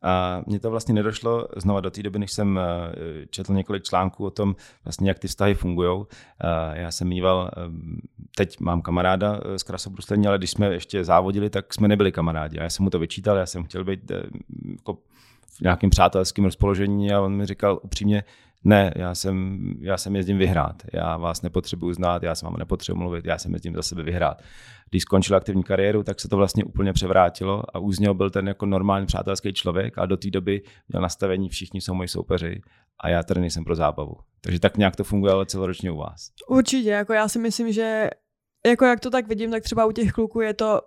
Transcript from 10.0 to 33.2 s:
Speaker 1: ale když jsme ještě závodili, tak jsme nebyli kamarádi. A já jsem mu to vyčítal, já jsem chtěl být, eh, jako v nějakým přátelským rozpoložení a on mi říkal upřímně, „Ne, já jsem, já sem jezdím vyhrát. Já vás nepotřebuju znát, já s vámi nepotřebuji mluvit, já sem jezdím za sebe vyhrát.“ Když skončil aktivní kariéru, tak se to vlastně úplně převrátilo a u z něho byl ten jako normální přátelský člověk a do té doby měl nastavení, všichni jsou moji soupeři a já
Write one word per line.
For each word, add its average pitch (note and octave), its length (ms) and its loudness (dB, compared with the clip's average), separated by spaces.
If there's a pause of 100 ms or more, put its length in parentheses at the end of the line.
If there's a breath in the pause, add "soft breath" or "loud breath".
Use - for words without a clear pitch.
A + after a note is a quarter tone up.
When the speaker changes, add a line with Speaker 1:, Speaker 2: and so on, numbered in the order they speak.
Speaker 1:
ale G2+ 120 4
když F#2 120 -4
jsme G#2 220 2
ještě F2+ 320 -4
závodili, F#2+ 460 2
tak - 240 -6
jsme G#2 140 4
nebyli G2+ 240 4
kamarádi. D#2+ 460 -2
A D#2 40 -6
já E2 80 -4
jsem - 140 -2
mu F#2+ 60 2
to F2+ 80 0
vyčítal, G2 380 0
já F#2 100 0
jsem F2 180 -8
chtěl F#2 200 -8
být, F#2+ 260 -6
eh, - 120 -6 (480)
jako - 280 -10 (600 soft breath)
v - 20 -12
nějakým F2+ 300 4
přátelským F#2 540 4
rozpoložení G2+ 680 0
a G2+ 80 4
on G2 160 0
mi G2+ 100 -2
říkal G2 360 0
upřímně, G#2 420 0 (400 soft breath)
„Ne, G2 320 8
já F2+ 180 -4
jsem, F#2+ 440 -2 (220)
já F#2 160 -2
sem G2 200 -2
jezdím F#2+ 220 2
vyhrát. F2 440 2 (100)
Já E2 240 -2
vás E2+ 260 -4
nepotřebuju F2 500 -4
znát, F2 300 0
já E2 120 -2
s - 80 -8
vámi E2+ 160 -8
nepotřebuji F2+ 400 -4
mluvit, F2 280 -6
já E2 120 -2
sem F2+ 140 -6
jezdím E2+ 220 -6
za E2 80 -4
sebe E2+ 200 -6
vyhrát.“ D#2 400 -2 (480 loud breath)
Když F#2+ 120 0
skončil G2 340 4
aktivní F#2+ 260 0
kariéru, G2+ 400 2
tak - 180 -6
se - 80 -10
to G#2 80 0
vlastně G2 280 4
úplně G2 280 -2
převrátilo F#2 680 2 (140)
a - 20 -6
u G2 140 0
z F2+ 60 0
něho G2+ 160 4
byl F#2+ 160 0
ten G2 180 -2
jako G2 180 -4
normální G2 400 2
přátelský F#2+ 460 -2
člověk F#2 460 -2
a F#2 80 0
do F#2 100 2
té F#2+ 140 -4
doby G2 320 -2 (260 loud breath)
měl F2+ 140 -4
nastavení, F#2+ 460 -2
všichni F#2 320 -8
jsou F#2 140 -4
moji F#2 140 -4
soupeři F2 520 -4 (400 soft breath)
a - 80 -4
já E2+ 140 2